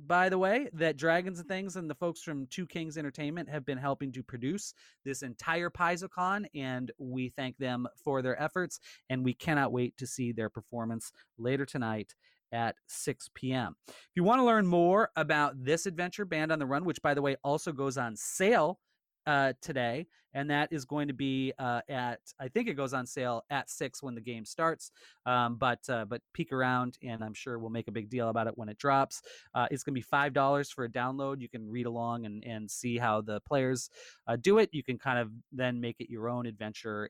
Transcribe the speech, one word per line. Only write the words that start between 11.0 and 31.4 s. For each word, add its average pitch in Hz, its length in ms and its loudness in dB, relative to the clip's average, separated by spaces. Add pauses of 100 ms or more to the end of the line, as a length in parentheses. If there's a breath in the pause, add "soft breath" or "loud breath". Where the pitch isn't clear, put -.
later 131 280 0
tonight 110 500 -4 (360 soft breath)
at 117 240 0 (120)
six - 480 -6
P 127 160 -4
M. 120 240 -2 (120)
If - 280 -20
you 175 80 4
want 226 160 8
to 254 60 6
learn 220 200 8
more 175 500 6
about 147 480 2
this 151 220 2
adventure, 180 400 -4
Band 160 260 0
on 156 80 2
the 143 60 0
Run, 143 200 0
which, 165 160 0
by 147 120 4
the 143 80 2
way, 139 220 2
also 151 280 0
goes 135 260 -2
on 117 180 -2
sale, 185 640 4 (460)
uh, 139 360 4
today, 131 440 -2 (280 soft breath)
and 143 160 -2
that 147 240 2
is 147 100 -2
going 147 240 -2
to 143 60 -2
be, 135 440 0
uh, 120 300 0
at, 123 320 -2 (220)
I 131 80 -6
think 233 180 0
it 196 60 0
goes 135 200 -2
on 127 120 -2
sale 123 440 -2
at 139 200 -4
six - 340 -8
when 127 120 -8
the 117 60 -10
game 113 220 -8
starts, - 480 -2 (340 loud breath)
um, 120 300 4
but, 120 320 2
uh, 117 160 0
but 113 180 -6 (120)
peek - 180 -4
around, 127 500 2
and 113 220 -6
I'm 110 100 -6
sure 120 240 -8
we'll 113 120 -6
make 113 180 -4
a 113 40 -6
big 104 180 -6
deal 120 180 0
about 113 200 2
it 110 100 -4
when 113 100 -6
it 107 100 -10
drops. 139 440 2 (340 loud breath)
Uh, 123 160 2
it's 135 100 -4
gonna 143 120 -4
be 127 80 -2
five 143 320 0
dollars 143 380 4
for 131 120 -6
a 117 60 -2
download. 135 500 -2
You 120 80 -8